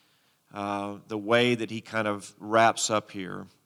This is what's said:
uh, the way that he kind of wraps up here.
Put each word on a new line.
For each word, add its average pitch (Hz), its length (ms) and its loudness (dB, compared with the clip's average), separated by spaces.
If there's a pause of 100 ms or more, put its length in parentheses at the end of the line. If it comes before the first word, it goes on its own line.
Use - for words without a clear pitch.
(540)
uh, 101 440 -4 (100)
the 110 100 -4
way 117 380 4
that 110 160 -4
he 113 100 -8
kind 110 260 -2
of 101 300 -6
wraps 110 540 4
up 107 180 0
here. 98 380 -10 (180)